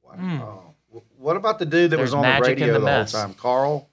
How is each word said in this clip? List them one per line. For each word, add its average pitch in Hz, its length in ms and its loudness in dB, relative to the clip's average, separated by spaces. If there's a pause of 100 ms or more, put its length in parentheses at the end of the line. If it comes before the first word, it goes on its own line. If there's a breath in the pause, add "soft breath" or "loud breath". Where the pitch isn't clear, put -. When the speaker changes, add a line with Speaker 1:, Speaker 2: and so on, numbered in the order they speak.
Speaker 1:
Wow. - 140 -20
Speaker 2:
Hmm. 180 220 -6
Speaker 1:
W-, 107 640 -16 (140)
what 151 180 -2
about 214 220 -2
the 175 80 -4
dude 170 260 4
that 160 60 2
Speaker 3:
There's 131 100 0
Speaker 1:
was 127 60 -2
on 143 80 0
the 127 60 4
Speaker 3:
magic 131 300 2
in - 100 -2
Speaker 1:
radio 117 60 2
Speaker 3:
the 113 60 2
Speaker 1:
the 110 40 0
Speaker 3:
mess. 123 280 0
Speaker 1:
whole 110 100 -2
time? 98 120 -8
Carl? 139 580 -2